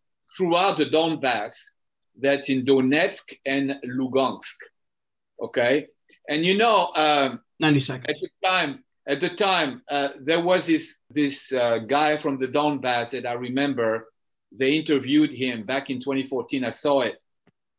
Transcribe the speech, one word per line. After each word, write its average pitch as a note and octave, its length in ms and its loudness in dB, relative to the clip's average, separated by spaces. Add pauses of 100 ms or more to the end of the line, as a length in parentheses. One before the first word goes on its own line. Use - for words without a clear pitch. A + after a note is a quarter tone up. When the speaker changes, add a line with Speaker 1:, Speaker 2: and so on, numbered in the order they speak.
(380)
Speaker 1:
throughout F3+ 400 2
the D3+ 80 2
Donbass, C3 720 0 (600)
that's C#3 320 0
in C3 140 0
Donetsk C3+ 720 2 (120)
and C#3 400 -2
Lugansk, B2+ 680 -2 (880)
okay? B2+ 460 0 (420)
And D#3 160 0
you F#3+ 120 2
know, G#3 380 4
um, D3 460 2 (180)
Speaker 2:
Ninety D3 220 4
seconds. - 260 -8
Speaker 1:
at - 140 -4
the - 80 -8 (180)
time, E3+ 360 0 (220)
at C#3+ 140 -2
the F3 100 0
time, F3 520 0 (100)
uh, C#3+ 180 0 (120)
there D#3+ 180 2
was E3+ 280 2
this, D#3 280 0 (140)
this, C#3+ 420 -2
uh, A#2+ 280 2
guy D3 380 2
from C#3+ 200 -4
the C3 100 -2
Donbass B2+ 640 0
that A#2+ 160 -8
I A#2+ 80 -4
remember. B2 760 -2 (460)
They C3 180 0
interviewed D3+ 600 2
him A#2+ 320 -6
back C3+ 240 -4
in B2+ 100 -6
twenty C3+ 260 -4
fourteen. C3 380 -4
I A#2 60 -2
saw C#3 320 0
it. A2+ 200 -4 (580)